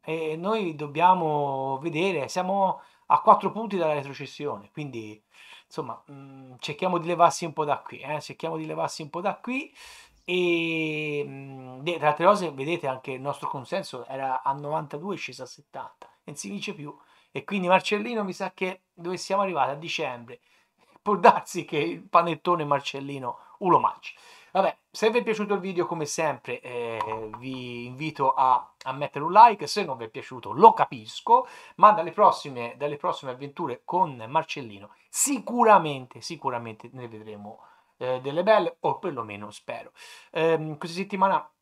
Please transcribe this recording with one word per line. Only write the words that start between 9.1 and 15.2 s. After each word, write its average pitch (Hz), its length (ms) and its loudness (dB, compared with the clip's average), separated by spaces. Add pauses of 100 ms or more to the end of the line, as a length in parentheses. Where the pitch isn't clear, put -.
da 202 160 -4
qui 262 360 -8 (520)
e, 160 1000 -2
mm, 135 540 -14
de-, 160 160 -4
tra 151 60 -6
le 151 80 2
altre 156 160 0
cose, 185 260 4
vedete, 143 360 -6
anche 131 240 -6
il 131 100 -10
nostro 143 260 -8
consenso 143 600 -8
era 135 360 -6
a 139 80 0
novantadue, 151 640 -6
è - 20 -12
sceso 131 260 -12